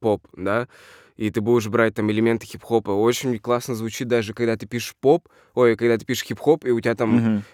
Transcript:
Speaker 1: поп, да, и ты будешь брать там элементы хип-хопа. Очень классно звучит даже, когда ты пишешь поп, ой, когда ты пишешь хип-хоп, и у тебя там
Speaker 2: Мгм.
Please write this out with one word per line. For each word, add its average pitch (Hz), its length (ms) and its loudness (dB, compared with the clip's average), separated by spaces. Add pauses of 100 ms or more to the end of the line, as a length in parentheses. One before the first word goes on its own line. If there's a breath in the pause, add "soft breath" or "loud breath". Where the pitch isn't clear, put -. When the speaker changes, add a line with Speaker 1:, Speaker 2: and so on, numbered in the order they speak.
Speaker 1:
поп, 107 260 -2 (100)
да, 104 300 -4 (500 loud breath)
и 107 140 -2
ты 110 100 -4
будешь 113 280 2
брать 113 260 0
там 107 160 -2
элементы 113 360 0
хип-хопа. - 440 -4
Очень 117 480 0
классно 120 360 -4
звучит 113 340 -8
даже, 113 240 0
когда 117 240 -2
ты - 100 -12
пишешь - 340 -8
поп, 156 260 4 (280 soft breath)
ой, 120 220 4
когда 117 200 2
ты 104 80 -8
пишешь - 200 -6
хип-хоп, 147 400 0
и 127 60 2
у 117 100 0
тебя 117 140 0
там 117 220 2
Speaker 2:
Мгм. 110 360 0